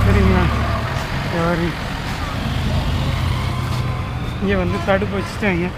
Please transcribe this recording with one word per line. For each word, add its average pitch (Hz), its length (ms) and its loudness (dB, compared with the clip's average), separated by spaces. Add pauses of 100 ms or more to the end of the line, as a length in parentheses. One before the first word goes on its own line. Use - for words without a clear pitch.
சரிங்களா? 185 400 6 (800)
இங்க 170 220 -2
பாருங்க, 170 260 2 (2750)
இங்க 196 100 2 (100)
வந்து 180 240 0
தடுப்பு 196 320 2
வச்சுட்டாங்க 180 600 0